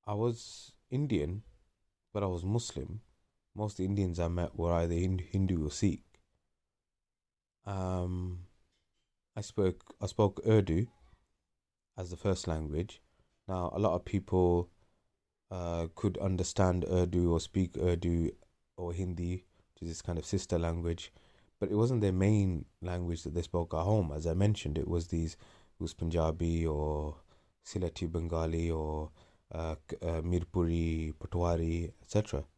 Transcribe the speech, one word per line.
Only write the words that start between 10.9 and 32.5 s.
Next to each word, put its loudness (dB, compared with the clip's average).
as -8
the -8
first 0
language. -2
Now, -2
a -2
lot 4
of 0
people, 2
uh, -4
could -2
understand 2
Urdu 2
or 4
speak -2
Urdu 2
or -6
Hindi, -4
which -14
is -6
this -8
kind -4
of -8
sister 0
language, -2
but -2
it 0
wasn't 4
their 4
main 4
language -4
that -6
they -2
spoke -4
at 0
home. 2
As -4
I 0
mentioned, 2
it -2
was 0
these, -2
it -18
was -6
Punjabi 0
or -2
Sylheti -4
Bengali 0
or, -4
uh, -4
k-, -10
uh, -2
Mirpuri, 0
Potwari, -2
et -16
cetera. -2